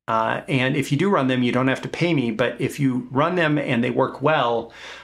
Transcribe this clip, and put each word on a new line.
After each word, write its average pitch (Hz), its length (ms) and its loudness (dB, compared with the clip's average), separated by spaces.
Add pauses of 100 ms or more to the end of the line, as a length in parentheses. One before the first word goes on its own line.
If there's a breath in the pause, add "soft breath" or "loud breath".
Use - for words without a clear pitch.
Uh, 113 400 0
and 135 300 2
if 139 140 -2
you 139 80 0
do 190 100 2
run 143 200 2
them, 127 120 0
you 123 100 2
don't 127 160 2
have 131 140 0
to - 80 -8
pay 170 240 0
me. 123 160 0
But 113 320 -2
if 135 180 -4
you 127 300 0
run 151 240 0
them 156 240 2
and 120 260 0
they 127 60 0
work 131 320 -2
well, 120 500 0 (320 loud breath)